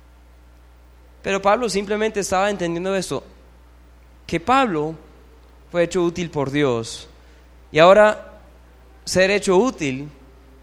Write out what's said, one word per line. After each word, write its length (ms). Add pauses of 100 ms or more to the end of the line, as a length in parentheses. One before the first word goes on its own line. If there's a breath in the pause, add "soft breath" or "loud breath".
(1200)
Pero 200
Pablo 260
simplemente 540
estaba 280
entendiendo 460
esto, 260 (1040)
que 140
Pablo 560 (800)
fue 100
hecho 200
útil 260
por 220
Dios. 580 (600 soft breath)
Y 100
ahora 600 (640)
ser 260
hecho 280
útil 500 (560)